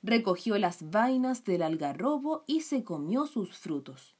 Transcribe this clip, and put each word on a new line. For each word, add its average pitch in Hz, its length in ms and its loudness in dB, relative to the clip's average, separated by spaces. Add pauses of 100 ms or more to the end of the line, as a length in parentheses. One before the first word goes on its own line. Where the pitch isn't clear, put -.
Recogió 208 560 2
las 175 340 0
vainas 254 520 2
del 175 180 2
algarrobo 170 840 -2
y 311 140 0
se 277 240 -2
comió 175 400 -2
sus 208 320 -6
frutos. 139 640 -8